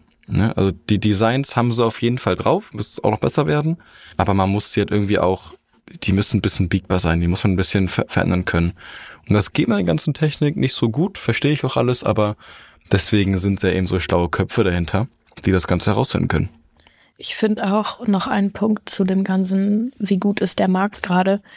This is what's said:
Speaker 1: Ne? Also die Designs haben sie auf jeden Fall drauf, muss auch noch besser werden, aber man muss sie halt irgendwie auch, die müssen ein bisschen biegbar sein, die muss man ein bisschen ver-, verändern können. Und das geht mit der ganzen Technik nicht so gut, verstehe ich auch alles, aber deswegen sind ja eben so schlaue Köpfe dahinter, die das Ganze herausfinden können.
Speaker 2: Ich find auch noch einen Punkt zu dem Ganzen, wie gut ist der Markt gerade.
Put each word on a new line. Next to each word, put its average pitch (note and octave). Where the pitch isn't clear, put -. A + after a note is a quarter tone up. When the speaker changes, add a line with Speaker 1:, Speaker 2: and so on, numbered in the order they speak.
Speaker 1:
Ne? G2
Also F#2+
die -
Designs A2+
haben A#2+
sie A#2
auf A2
jeden A#2+
Fall F#2
drauf, -
muss -
auch -
noch G#2+
besser D3
werden, D3+
aber F#2
man F#2+
muss G2+
sie -
halt G2+
irgendwie G#2
auch, -
die G2
müssen G2+
ein F#2
bisschen G2
biegbar F#2
sein, E2+
die F2
muss F2+
man G2+
ein F2+
bisschen F#2
ver-, -
verändern F2+
können. E2+
Und G2
das G#2
geht -
mit G#3+
der G3
ganzen D#3
Technik D3+
nicht -
so A#2+
gut, C#3+
verstehe C#3+
ich C#3+
auch C3
alles, B2
aber G#2+
deswegen G2
sind G2
ja F#2+
eben F2+
so F#2+
schlaue F2
Köpfe G2
dahinter, F2+
die G2
das F#2
Ganze F2+
herausfinden G2+
können. F2
Speaker 2:
Ich -
find G#3+
auch G#3
noch F#3+
einen G3+
Punkt G#3+
zu -
dem F#3+
Ganzen, G3
wie G3
gut G#3
ist -
der G3
Markt F#3+
gerade. F#3+